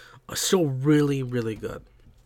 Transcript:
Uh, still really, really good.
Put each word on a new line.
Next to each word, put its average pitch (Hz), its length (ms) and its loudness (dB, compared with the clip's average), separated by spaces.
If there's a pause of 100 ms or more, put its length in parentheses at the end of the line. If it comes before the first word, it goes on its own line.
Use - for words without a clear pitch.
(280)
Uh, - 60 -8
still 180 320 2
really, 143 560 2
really 120 320 -4
good. - 280 -10 (440)